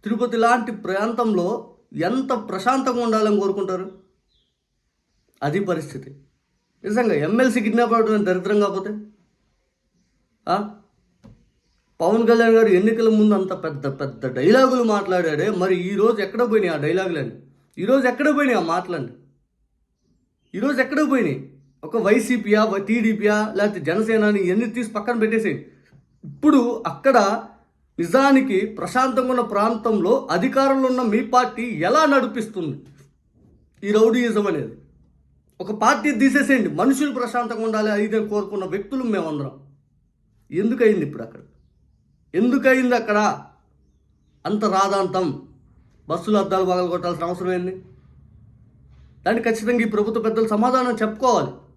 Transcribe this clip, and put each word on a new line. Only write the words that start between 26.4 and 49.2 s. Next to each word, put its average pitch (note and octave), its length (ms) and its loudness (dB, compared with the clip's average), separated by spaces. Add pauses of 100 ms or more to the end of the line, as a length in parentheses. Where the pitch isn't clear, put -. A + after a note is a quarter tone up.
అక్కడ A#3+ 320 2 (840)
నిజానికి B3 580 4 (180)
ప్రశాంతంగా B3+ 580 -2
ఉన్న B3 120 0
ప్రాంతంలో G#3+ 680 0 (180)
అధికారంలో C4 580 2
ఉన్న B3+ 140 0
మీ A3 240 0
పార్టీ B3 380 0 (200)
ఎలా C4+ 200 4
నడిపిస్తుంది G#3+ 720 -2 (1040)
ఈ G3+ 80 -2
రౌడీయిజం A3 560 2
అనేది? C#3 260 -6 (840)
ఒక F#3 120 -10 (100)
పార్టీ C4+ 280 2 (100)
తీసేసేయండి, C4 540 2
మనుషులు C4 400 0
ప్రశాంతంగా A#3 520 -4
ఉండాలి, G#3+ 260 -2
అది G#3 140 0
ఇది A3 120 -4
అని G#3 120 -2
కోరుకున్న G#3 360 -4
వ్యక్తులు G#3 380 -6
మేమందరం. D#3+ 500 -4 (960)
ఎందుకయింది G#3+ 540 2
ఇప్పుడు A#2 200 -10
అక్కడ? - 160 -20 (920)
ఎందుకయింది B3 640 2
అక్కడ G#3 240 0 (1300)
అంత G#3 200 -2
రాదాంతం? F#3+ 640 0 (800)
బస్సులు F3 300 0
అద్దాలు F#3+ 280 0
పగలగొట్టాల్సిన F3 640 -2
అవసరం F3+ 240 -4
ఏంది? F3+ 200 -4 (1500)